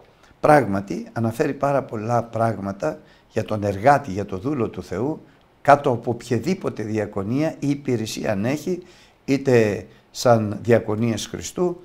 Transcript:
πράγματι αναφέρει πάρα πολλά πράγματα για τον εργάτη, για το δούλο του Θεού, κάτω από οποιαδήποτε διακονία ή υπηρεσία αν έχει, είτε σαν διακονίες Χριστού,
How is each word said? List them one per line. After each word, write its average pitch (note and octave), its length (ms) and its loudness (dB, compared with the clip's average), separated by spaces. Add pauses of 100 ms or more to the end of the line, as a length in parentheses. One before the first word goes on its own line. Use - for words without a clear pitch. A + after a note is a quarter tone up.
(440)
πράγματι C3+ 680 4
αναφέρει A#2+ 420 0
πάρα C#3 280 0
πολλά A2+ 400 -2
πράγματα A2+ 800 -4 (300)
για A2 140 -4
τον G#2+ 180 -4
εργάτη, G#2 480 2
για G2 140 -4
το G2 140 -8
δούλο A#2 300 -2
του - 140 -10
Θεού, A#2 380 -6 (420)
κάτω C#3 280 6
από A#2+ 200 -2
οποιαδήποτε A#2+ 720 -4
διακονία G#2+ 760 -2
ή C#3 100 -2
υπηρεσία B2 640 -2
αν G2 120 -2
έχει, D3+ 380 -4 (420)
είτε A#2+ 600 2 (240)
σαν G#2+ 520 2
διακονίες G#2+ 640 2
Χριστού, F3 580 -4